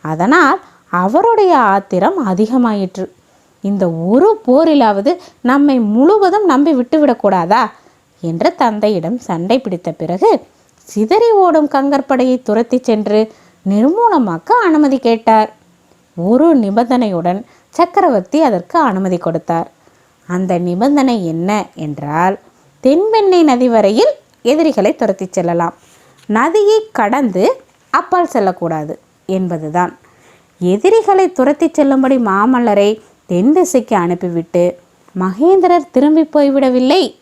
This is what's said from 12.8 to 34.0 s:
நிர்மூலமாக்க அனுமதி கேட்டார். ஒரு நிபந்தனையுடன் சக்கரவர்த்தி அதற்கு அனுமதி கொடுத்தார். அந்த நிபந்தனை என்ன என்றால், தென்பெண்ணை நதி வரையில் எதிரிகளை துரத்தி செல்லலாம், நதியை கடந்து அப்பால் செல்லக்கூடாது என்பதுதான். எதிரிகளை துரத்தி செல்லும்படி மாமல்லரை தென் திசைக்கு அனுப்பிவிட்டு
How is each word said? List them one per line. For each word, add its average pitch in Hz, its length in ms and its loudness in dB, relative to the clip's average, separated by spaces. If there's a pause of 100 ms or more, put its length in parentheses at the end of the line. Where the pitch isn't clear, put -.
நிர்மூலமாக்க 277 960 0
அனுமதி 302 380 2
கேட்டார். 220 520 0 (680)
ஒரு 226 300 2 (100)
நிபந்தனையுடன் 208 840 -2 (340)
சக்கரவர்த்தி 320 680 0
அதற்கு 226 400 -2
அனுமதி 190 380 -2
கொடுத்தார். 165 500 -4 (600)
அந்த 185 300 -4
நிபந்தனை 240 580 0 (100)
என்ன 165 240 -4 (260)
என்றால், 156 600 -4 (480)
தென்பெண்ணை 381 580 2
நதி 254 260 2
வரையில் 226 440 2 (320)
எதிரிகளை 262 500 0
துரத்தி 190 340 -4
செல்லலாம், 170 480 -4 (520)
நதியை 370 500 2 (140)
கடந்து 208 520 -2 (480)
அப்பால் 349 400 -2
செல்லக்கூடாது 165 640 -4 (320)
என்பதுதான். 175 640 -4 (680)
எதிரிகளை 381 680 2
துரத்தி 294 380 -2
செல்லும்படி 269 540 0
மாமல்லரை 208 680 0 (400)
தென் 190 220 2
திசைக்கு 277 440 0
அனுப்பிவிட்டு 175 680 -2 (500)